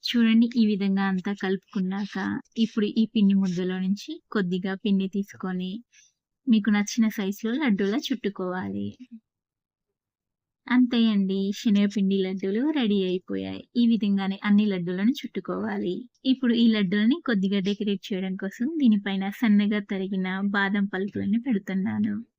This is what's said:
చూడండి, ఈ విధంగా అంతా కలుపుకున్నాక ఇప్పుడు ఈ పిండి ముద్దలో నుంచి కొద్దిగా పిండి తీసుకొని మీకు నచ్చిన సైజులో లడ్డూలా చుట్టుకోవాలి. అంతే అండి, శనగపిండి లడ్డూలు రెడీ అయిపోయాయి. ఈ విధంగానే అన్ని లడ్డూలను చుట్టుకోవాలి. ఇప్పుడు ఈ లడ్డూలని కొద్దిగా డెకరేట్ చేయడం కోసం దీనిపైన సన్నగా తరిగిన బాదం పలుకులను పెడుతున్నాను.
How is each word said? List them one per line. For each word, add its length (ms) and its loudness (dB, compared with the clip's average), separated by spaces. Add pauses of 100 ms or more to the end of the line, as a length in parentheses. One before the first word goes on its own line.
చూడండి, 500 4
ఈ 120 4
విధంగా 400 2
అంతా 280 -2
కలుపుకున్నాక 800 -4 (400)
ఇప్పుడు 380 0
ఈ 120 2
పిండి 280 2
ముద్దలో 440 0
నుంచి 340 -4 (200)
కొద్దిగా 440 -2
పిండి 320 0
తీసుకొని 640 -6 (760)
మీకు 240 4
నచ్చిన 380 0
సైజులో 460 -4
లడ్డూలా 440 0
చుట్టుకోవాలి. 880 -6 (1800)
అంతే 400 4
అండి, 320 0 (140)
శనగపిండి 680 2
లడ్డూలు 420 -2 (100)
రెడీ 320 2
అయిపోయాయి. 600 -4 (140)
ఈ 100 4
విధంగానే 560 2
అన్ని 240 4
లడ్డూలను 460 0
చుట్టుకోవాలి. 840 -4 (300)
ఇప్పుడు 300 2
ఈ 140 4
లడ్డూలని 540 2
కొద్దిగా 380 0
డెకరేట్ 440 -2
చేయడం 320 -4
కోసం 320 -6 (100)
దీనిపైన 520 2
సన్నగా 540 2
తరిగిన 440 -4 (220)
బాదం 360 2
పలుకులను 560 -2
పెడుతున్నాను. 720 -2 (240)